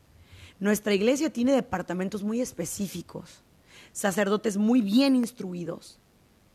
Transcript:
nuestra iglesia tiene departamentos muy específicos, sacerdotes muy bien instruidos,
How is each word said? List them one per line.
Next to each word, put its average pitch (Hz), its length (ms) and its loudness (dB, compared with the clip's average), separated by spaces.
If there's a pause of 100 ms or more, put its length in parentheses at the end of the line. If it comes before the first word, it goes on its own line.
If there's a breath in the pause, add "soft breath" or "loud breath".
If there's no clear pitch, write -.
(600 loud breath)
nuestra 208 340 2
iglesia 254 380 2
tiene 247 200 2
departamentos 190 680 -2
muy 220 180 -4
específicos, - 1040 -8 (480 loud breath)
sacerdotes 202 680 0
muy 220 240 4
bien 247 360 4
instruidos, 185 800 -6 (560)